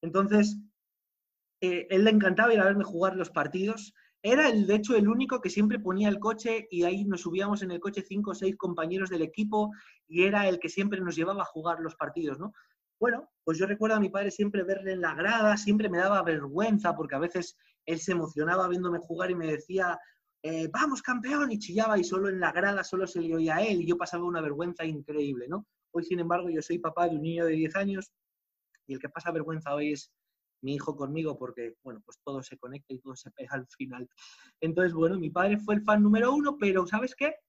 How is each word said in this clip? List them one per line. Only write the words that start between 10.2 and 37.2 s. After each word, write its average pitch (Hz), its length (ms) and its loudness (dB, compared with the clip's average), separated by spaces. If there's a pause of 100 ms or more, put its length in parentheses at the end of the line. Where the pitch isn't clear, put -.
era 202 260 2
el 175 100 0
que 165 100 -6
siempre 196 320 -2
nos 170 140 -4
llevaba 185 280 -2
a - 20 -4
jugar 165 360 -6
los 160 140 -8
partidos, 147 440 -6
¿no? 202 120 -8 (480)
Bueno, 240 300 0 (140)
pues 160 160 0
yo 196 80 2
recuerdo 214 300 2
a - 20 2
mi 190 100 4
padre 196 220 -2
siempre 208 320 0
verle 190 300 -2
en 185 80 -4
la 160 120 0
grada, 208 440 2
siempre 208 300 2
me 175 120 0
daba 190 240 4
vergüenza 170 720 0
porque 143 200 -4
a 135 40 0
veces 175 360 -4 (300)
él 160 140 -2
se 185 140 -2
emocionaba 170 540 0
viéndome 175 320 -2
jugar 170 300 -6
y 180 60 0
me 165 120 -4
decía, 170 520 -2 (420)
eh, 160 300 -4
"Vamos, 277 300 -2
campeón", 262 500 -2
y 214 80 -4
chillaba 208 380 0
y 175 60 2
solo 190 240 -2
en 190 120 -2
la 170 120 2
grada 196 320 0
solo 185 240 -2
se 180 140 -4
le 165 140 -2
oía 160 220 2
a 185 40 2
él 208 200 2
y 160 60 -2
yo 170 100 2
pasaba 175 280 -4
una 175 160 -2
vergüenza 165 440 -4
increíble, 143 640 -4
¿no? 190 180 -8 (260)
Hoy, 170 120 -4
sin 175 160 -2
embargo, 175 300 -2
yo 160 120 -2
soy 170 180 -4
papá 170 280 0
de 165 80 0
un 147 60 -4
niño 165 240 -2
de 160 80 2
diez 160 220 -2
años 196 360 -4 (720)
y 135 80 -10
el 127 60 -8
que 147 100 -10
pasa 170 220 -8
vergüenza 160 420 -6
hoy 147 200 -2
es - 180 -12 (500)
mi 135 140 -6
hijo 143 200 -6
conmigo 143 420 -4
porque, 117 460 -10
bueno, 113 220 -16
pues - 180 -20
todo 139 180 -8
se - 160 -18
conecta 135 360 -14
y 127 60 -12
todo 131 180 -16
se - 140 -20
pega 131 240 -12
al 127 120 -8
final. 123 400 -12 (540)
Entonces, 170 320 2
bueno, 165 260 2
mi 156 100 -4
padre 196 280 2
fue 208 180 0
el 208 80 0
fan 214 180 6
número 220 320 6
uno, 294 240 2
pero 190 300 2
¿sabes 226 280 -2
qué? 302 200 -2 (140)